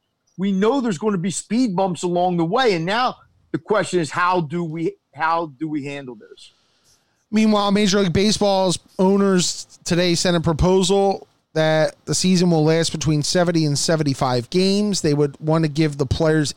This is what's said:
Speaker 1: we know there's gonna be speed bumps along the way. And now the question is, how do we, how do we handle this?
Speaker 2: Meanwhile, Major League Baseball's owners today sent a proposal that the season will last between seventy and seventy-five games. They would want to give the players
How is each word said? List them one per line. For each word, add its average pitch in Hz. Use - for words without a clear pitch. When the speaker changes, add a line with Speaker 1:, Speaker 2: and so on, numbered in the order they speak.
Speaker 1:
we 196
know 214
there's 220
gonna 208
be 180
speed 214
bumps 190
along 175
the 165
way. 220
And 165
now 226
the 160
question 185
is, 151
how 180
do 170
we, 165
how 165
do 156
we 151
handle 139
this? -
Speaker 2:
Meanwhile, 208
Major 202
League 185
Baseball's 190
owners 196
today 175
sent 175
a 165
proposal 185
that 156
the 151
season 185
will 160
last 160
between 156
seventy 170
and 143
seventy-five 135
games. 196
They 151
would 143
want 160
to 151
give 147
the 143
players 156